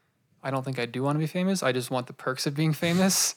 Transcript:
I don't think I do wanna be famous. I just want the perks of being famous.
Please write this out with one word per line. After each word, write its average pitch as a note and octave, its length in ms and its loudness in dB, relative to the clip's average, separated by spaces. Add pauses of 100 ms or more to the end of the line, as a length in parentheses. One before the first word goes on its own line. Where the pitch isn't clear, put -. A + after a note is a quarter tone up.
(420)
I C3 80 -6
don't C3+ 160 -2
think B2+ 120 -4
I A#2+ 60 0
do B2 180 -4
wanna C#3+ 160 2
be D#3 80 0
famous. F3+ 360 0
I C3 100 2
just B2 180 -2
want B2+ 180 -2
the - 40 -14
perks C3 340 -4
of D3 80 -2
being D#3+ 200 2
famous. F3+ 640 2